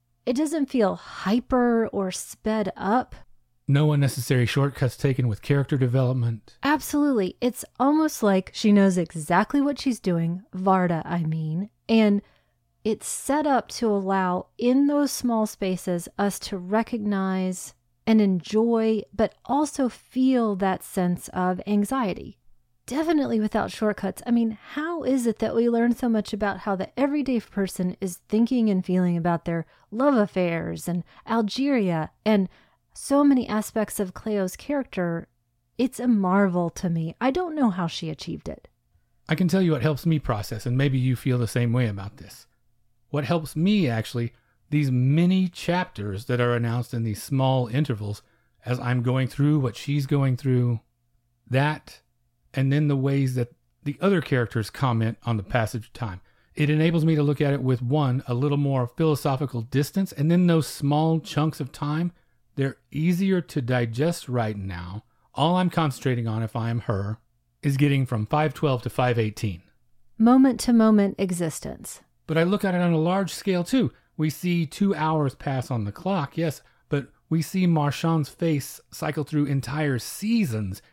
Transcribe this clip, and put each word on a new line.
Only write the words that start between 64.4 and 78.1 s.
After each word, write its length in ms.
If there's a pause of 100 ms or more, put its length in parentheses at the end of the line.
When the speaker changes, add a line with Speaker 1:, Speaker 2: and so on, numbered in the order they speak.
Speaker 2:
now. 460 (320)
All 220
I'm 140
concentrating 580
on, 160
if 100
I 160
am 100
her, 380 (420)
is 160
getting 300
from 200
five 280
twelve 280
to 80
five 280
eighteen. 440 (540)
Speaker 1:
Moment-to-moment 1000
existence. 840 (240)
Speaker 2:
But 120
I 60
look 200
at 120
it 40
on 120
a 60
large 340
scale, 320
too. 280 (240)
We 140
see 360
two 280
hours 400
pass 360
on 140
the 80
clock, 440
yes, 260 (260)
but 200 (200)
we 140
see 240
Marchand's 600